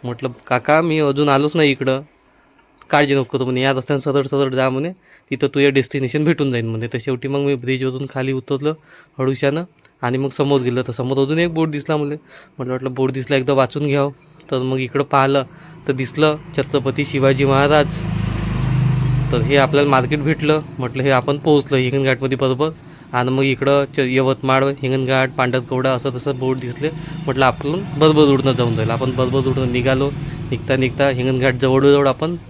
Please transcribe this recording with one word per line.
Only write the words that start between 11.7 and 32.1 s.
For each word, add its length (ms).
दिसला 260
मला. 180
म्हटलं, 160
म्हटलं, 200
बोर्ड 200
दिसला, 240
एकदा 160
वाचून 340
घ्यावं. 240
तर 80
मग 180
इकडं 260
पाहिलं 400
तर 60
दिसलं 440
छत्रपती 480
शिवाजी 400
महाराज. 420
तर 100
हे 160
आपल्याला 320
मार्केट 300
भेटलं. 420
म्हटलं, 240
हे 80
आपण 260
पोहोचलो 400
हिंगणघाटमध्ये 600
बरोबर. 320
आणि 160
मग 140
इकडं 420
च-, 40
यवतमाळ, 680
हिंगणघाट, 720
पांढरकवडा 520
असं 200
तसं 300
बोर्ड 200
दिसले. 300
म्हटलं, 200
आपण 260
बरोबर 260
रोडनं 280
जाऊन 240
जाईल. 140
आपण 260
बरोबर 240
रोडनं 340
निघालो. 380
निघता 240
निघता 340
हिंगणघाट 440
जवळजवळ 540
आपण 280